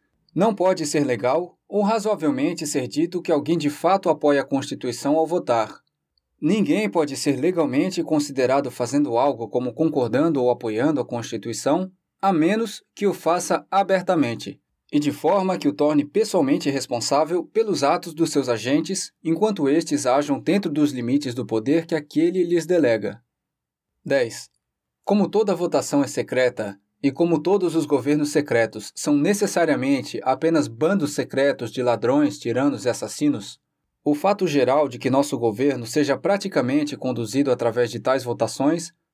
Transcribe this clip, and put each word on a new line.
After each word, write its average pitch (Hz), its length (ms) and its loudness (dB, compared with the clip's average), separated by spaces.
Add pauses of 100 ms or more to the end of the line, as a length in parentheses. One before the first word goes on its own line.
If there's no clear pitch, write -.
(340)
não 214 200 2
pode 180 320 0
ser 147 180 0
legal 131 540 -2 (100)
ou 208 140 -2
razoavelmente 170 840 -2
ser 127 200 -4
dito 170 340 -2
que 175 100 -4
alguém 151 260 2
de 147 120 -2
fato 180 400 2
apoia 147 320 2
a - 40 -10
Constituição 127 720 -2
ao 160 80 2
votar. 131 560 -2 (600)
Ninguém 190 480 2
pode 147 260 0
ser 135 240 -2
legalmente 165 640 0
considerado 135 680 0
fazendo 127 440 0
algo 120 320 0
como 123 260 -2
concordando 143 680 0
ou 123 80 4
apoiando 120 500 0
a 117 60 -2
Constituição, 120 880 -4 (280)
a 196 140 2
menos 202 500 0 (120)
que 202 100 -4
o 190 80 2
faça 175 560 -2
abertamente, 180 880 0 (320)
e 151 80 2
de 147 120 0
forma 185 460 0
que 147 100 -4
o 143 60 2
torne 147 300 2
pessoalmente 151 640 0
responsável 143 760 0
pelos 202 380 0
atos 160 300 0
dos 160 180 0
seus 139 180 0
agentes, 143 600 -2 (120)
enquanto 165 460 0
estes 143 380 0
ajam 139 320 2
dentro 180 320 0
dos 147 200 2
limites 123 440 -2
do 123 100 -4
poder 127 400 0
que 165 100 -2
aquele 170 480 0
lhes 170 220 0
delega. 117 560 2 (840)
Dez. 131 460 -2 (560)
Como 202 240 2
toda 202 260 2
votação 147 480 0
é 120 40 -2
secreta, 120 720 -2 (240)
e 139 80 2
como 170 280 0
todos 180 360 0
os 156 100 0
governos 147 460 0
secretos 117 640 0
são 147 200 0
necessariamente 143 1080 0
apenas 143 440 2
bandos 147 460 0
secretos 131 580 -2
de 127 100 -4
ladrões, 123 560 2
tiranos 120 480 -2
e 123 40 2
assassinos, 113 680 -4 (440)
o 147 120 2
fato 190 320 0
geral 143 400 2
de 123 100 -10
que 127 120 -4
nosso 135 280 2
governo 117 480 0
seja 139 320 0
praticamente 151 800 0
conduzido 123 540 -2
através 120 400 0
de 120 80 -8
tais 131 240 0
votações 127 680 -2 (220)